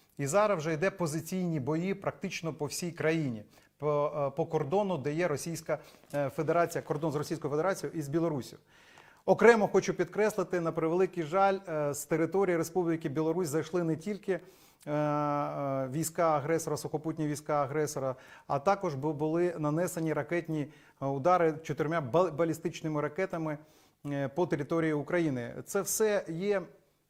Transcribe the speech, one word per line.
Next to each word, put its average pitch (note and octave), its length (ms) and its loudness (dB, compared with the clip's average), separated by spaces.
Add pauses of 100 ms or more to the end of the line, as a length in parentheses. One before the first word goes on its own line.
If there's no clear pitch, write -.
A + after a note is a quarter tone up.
(180)
і C#3+ 80 -2
зараз G3+ 320 2
вже D#3 140 -2
йде E3 180 0
позиційні E3+ 720 -2
бої D#3+ 340 -2
практично E3+ 600 -6
по D3+ 120 -4
всій E3 260 -6
країні, D3+ 520 0 (340)
по, D3 380 0
е, C#3+ 200 0
по D#3+ 100 0
кордону, D#3+ 520 0
де C#3 140 -4
є E3+ 160 0
Російська, D3+ 500 -4 (360)
е, C#3+ 220 0
Федерація, D#3+ 460 0
кордон D3+ 300 -2
з C#3 40 -2
Російською D3 340 -4
Федерацією F3 480 -2
і D#3 40 -2
з C#3 60 -10
Білоруссю. D#3+ 480 -2 (680)
Окремо G#3 440 8
хочу F#3 260 2
підкреслити, F#3 640 0
на E3 120 0
превеликий E3+ 500 0
жаль, G3 360 4 (100)
е, D3 260 -2
з - 100 -8
території E3+ 520 2
Республіки E3 520 0
Білорусь D#3+ 400 0
зайшли D#3+ 360 -2
не D#3+ 120 2
тільки, G3 360 -4 (540)
е, D3 60 -4
е, D3 1000 0
війська D#3+ 440 2
агресора, D#3 400 0
сухопутні D#3 500 -4
війська D3 360 0
агресора, C#3 520 -2 (320)
а C#3+ 120 0
також G3 360 2
бу-, C#3+ 180 -2
були D#3+ 460 0
нанесені D#3+ 540 0
ракетні, D#3 560 -2 (340)
е, C3+ 40 -2
удари D#3+ 560 4
чотирма D#3+ 380 -2
бал-, D#3+ 300 4
балістичними D#3+ 720 -2
ракетами, D#3 580 -4 (480)
е, C#3 220 -2
по E3+ 180 0
території D#3+ 460 0
України. C#3+ 640 0 (120)
Це G3 160 0
все G#3 460 0
є F#3+ 340 0 (480)